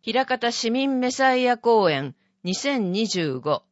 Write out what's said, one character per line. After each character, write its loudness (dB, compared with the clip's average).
枚 0
方 -2
市 -4
民 0
メ 0
サ 2
イ 2
ア 2
公 4
演 -2
二 -2
千 -2
二 0
十 -2
五。 -2